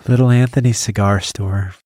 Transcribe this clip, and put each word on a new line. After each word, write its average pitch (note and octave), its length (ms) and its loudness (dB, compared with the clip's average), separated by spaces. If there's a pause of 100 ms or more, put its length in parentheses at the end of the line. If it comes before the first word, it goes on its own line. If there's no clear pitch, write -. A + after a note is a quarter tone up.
Little B2+ 240 2
Anthony B2 420 2
Cigar G2+ 480 -2
Store. F#2+ 540 -6 (120)